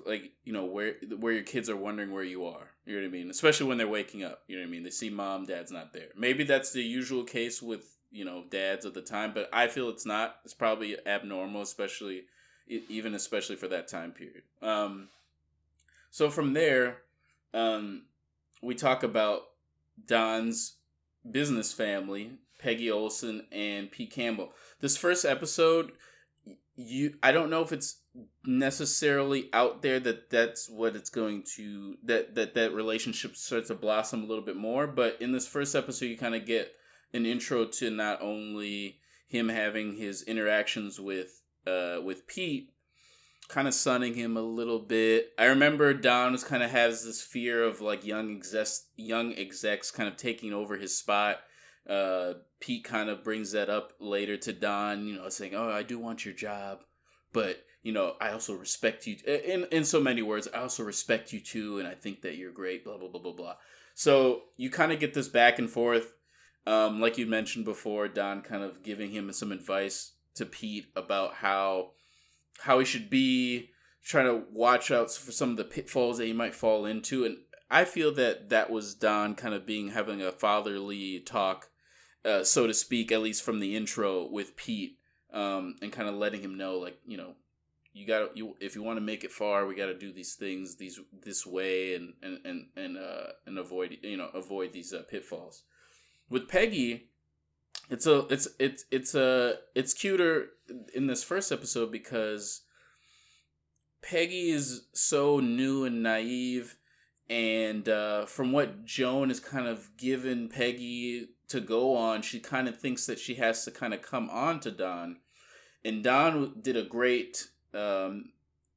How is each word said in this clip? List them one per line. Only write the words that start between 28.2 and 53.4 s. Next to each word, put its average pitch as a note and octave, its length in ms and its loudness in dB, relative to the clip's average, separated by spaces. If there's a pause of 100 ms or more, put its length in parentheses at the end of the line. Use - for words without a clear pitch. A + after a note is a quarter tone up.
necessarily C#3 1080 2
out A#2+ 300 4
there C3 180 4
that A#2 300 -2
that's A#2 400 2
what A2 260 0
it's - 140 -10
going G#2+ 320 -2 (140)
to, G2+ 480 -10
that, A2+ 300 0
that, A2+ 200 -2
that A2+ 180 2
relationship A2 640 -4
starts A#2 320 -4
to A2+ 60 -4
blossom A2 480 0
a G#2+ 40 -8
little A2 180 -4
bit F#2+ 120 -6
more, A#2 300 0
but B2+ 340 0
in B2 120 -2
this B2+ 140 0
first C#3+ 280 -2
episode, C3 320 -2
you A#2 100 -6
kinda A2+ 240 -2
get A2 320 0 (400)
an A#2 140 0
intro A#2 380 0
to A2+ 260 -2
not G#2+ 320 -2
only G#2 760 -6 (260)
him A#2 220 0
having G#2+ 480 -2
his G2+ 260 -6
interactions G#2+ 760 0
with, F#2+ 440 -6 (240)
uh, F2+ 360 0
with F#2 240 -6
Pete, D#3+ 460 -6 (760)
kinda C#3 220 0
sunning A#2+ 440 2
him A#2 220 -2
a A2+ 60 0
little A2+ 380 -2
bit. A2+ 580 4
I A2 80 8
remember C#3+ 480 8
Don B2+ 380 6
was B2+ 100 -2
kinda A#2+ 260 0
has A#2 360 4
this A2+ 180 -6
fear A#2+ 400 0
of, A2 180 2
like, G#2 240 -2
young G#2+ 300 -4
execs-, - 640 -4
young A2+ 380 -2
execs G2+ 560 -2
kind G#2+ 180 -4
of F#2 80 -8
taking A2+ 360 -4
over G2+ 240 -4
his G2 200 -6
spot. G#2 460 2 (440)
Uh, F#2 480 0 (240)
Pete B2 240 -6
kind G#2+ 260 -2
of G2+ 140 -6
brings G#2+ 300 -4